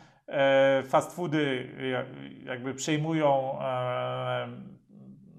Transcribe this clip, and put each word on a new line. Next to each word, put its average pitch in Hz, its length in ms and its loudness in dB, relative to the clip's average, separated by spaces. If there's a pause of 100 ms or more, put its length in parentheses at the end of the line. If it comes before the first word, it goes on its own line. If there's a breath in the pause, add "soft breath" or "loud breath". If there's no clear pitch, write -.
(280 loud breath)
e, 135 540 6
fast - 340 2
foody 143 520 0 (240)
ja-, 131 120 -2 (400)
jakby 131 300 -6
przejmują, 147 840 0
e, 127 1160 -4 (640)